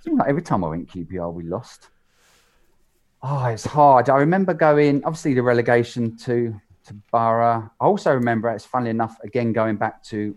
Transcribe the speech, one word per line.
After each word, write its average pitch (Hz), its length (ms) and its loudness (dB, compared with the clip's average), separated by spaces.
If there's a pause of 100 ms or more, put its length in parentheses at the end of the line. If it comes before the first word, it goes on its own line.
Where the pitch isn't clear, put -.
seemed 330 140 0
like - 100 0
every 143 140 -2
time 107 220 -4
I 80 40 -4
went 82 220 -10
Q 87 160 -12
P 92 120 -12
R, 87 120 -6
we 85 140 -12
lost. 90 440 -12 (1300)
Oh, 135 240 -4
it's 117 180 -4
hard. 139 460 6
I 135 80 4
remember 180 340 2
going, 147 520 2
obviously, 160 300 -4
the 123 100 2
relegation 120 760 0
to, 120 420 -4 (260)
to 104 80 -20 (180)
Borough. 113 580 0 (100)
I 123 40 0
also 185 280 2
remember, 120 380 0
it's 104 140 -8
funnily 123 260 -4
enough, 113 320 -4
again, 117 300 -4
going 110 240 -2
back 107 300 -6
to 104 300 -8